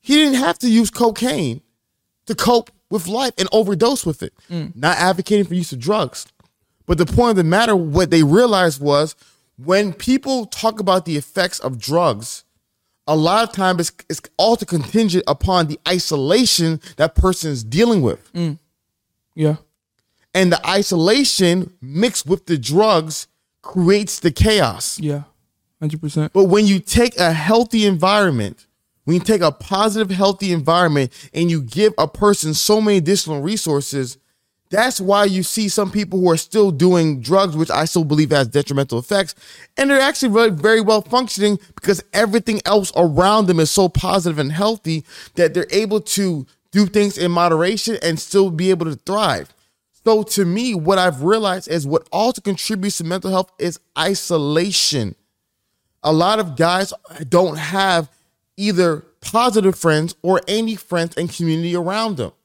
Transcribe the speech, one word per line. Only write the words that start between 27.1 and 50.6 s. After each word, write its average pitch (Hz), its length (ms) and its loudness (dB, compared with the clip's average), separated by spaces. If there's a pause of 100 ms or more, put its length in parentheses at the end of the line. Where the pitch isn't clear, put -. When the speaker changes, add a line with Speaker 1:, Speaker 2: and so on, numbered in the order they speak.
Speaker 1:
a 170 140 2
healthy 220 520 2
environment, 180 840 0 (380)
when 160 100 0
you 180 60 2
take 202 220 0
a 151 100 2
positive, 202 580 -2
healthy 196 420 0
environment, 160 600 2 (220)
and 170 160 0
you 160 120 0
give 147 360 0
a 156 80 2
person 190 480 0
so 214 260 0
many 208 160 2
additional 156 460 -2
resources, 143 760 -4 (520)
that's 226 300 -2
why 202 240 2
you 190 180 0
see 208 260 -4
some 196 220 -2
people 190 300 -2
who 180 100 4
are 165 60 4
still 208 340 0
doing 160 500 2
drugs, 165 360 0
which 160 140 -2
I 156 160 0
still 165 180 0
believe 151 260 2
has 139 160 2
detrimental 139 540 -2
effects. 196 340 -2 (420)
And 277 140 0
they're 269 100 4
actually 269 280 0
very, 220 220 4
very 208 300 2
well 214 220 0
functioning 208 560 0 (160)
because - 380 -2
everything 208 520 0
else 196 300 0
around 180 520 2
them 175 120 2
is 156 140 2
so 190 160 2
positive 175 500 -2
and 147 140 -2
healthy 165 520 -2 (300)
that 170 200 2
they're 175 180 -2
able 208 300 0
to 175 440 -4 (240)
do 202 160 4
things 202 320 0
in 175 140 0
moderation 175 680 0
and 160 200 -2
still 196 280 2
be 180 220 -2
able 170 160 0
to 156 80 -6
thrive. 160 580 -4 (520)
So 220 180 2
to 202 240 -2
me, 226 280 -2